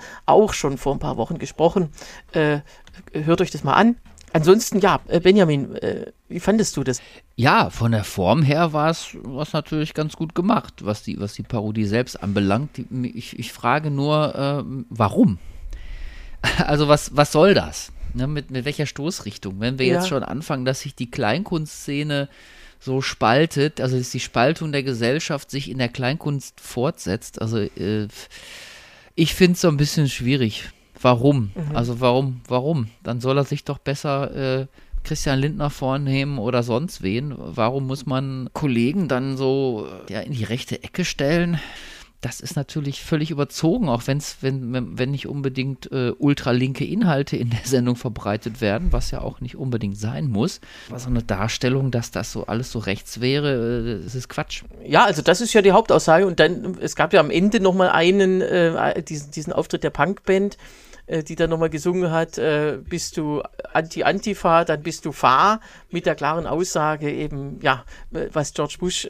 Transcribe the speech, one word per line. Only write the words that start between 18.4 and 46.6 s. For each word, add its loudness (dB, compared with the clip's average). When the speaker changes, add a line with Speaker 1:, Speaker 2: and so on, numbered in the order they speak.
Speaker 2:
mit -6
welcher -4
Stoßrichtung? -8
Wenn -4
wir 2
jetzt 2
Speaker 1:
Ja. -2
Speaker 2:
schon -2
anfangen, -4
dass -2
sich -12
die -8
Kleinkunstszene -2
so -2
spaltet, 2
also 0
dass -2
die -6
Spaltung 0
der -2
Gesellschaft -2
sich -8
in -8
der 0
Kleinkunst -4
fortsetzt, -4
also, -2
äh, -2
ich 2
find's 4
so 6
ein 2
bisschen 2
schwierig. 0
Warum? 4
Speaker 1:
Mhm. -4
Speaker 2:
Also -2
warum, 2
warum? 0
Dann -6
soll 2
er 4
sich -6
doch -6
besser, -4
äh, -6
Christian 0
Lindner 0
vornehmen -2
oder 0
sonst -2
wen. -2
Warum -2
muss -6
man -4
Kollegen 2
dann -2
so, 0
äh, -10
ja, -4
in -8
die -4
rechte -6
Ecke -6
stellen? 0
Das -8
ist -8
natürlich -6
völlig 0
überzogen, 0
auch -2
wenn's, -4
wenn, -2
wenn, -4
wenn 0
nicht -6
unbedingt, -4
äh, 0
ultralinke 2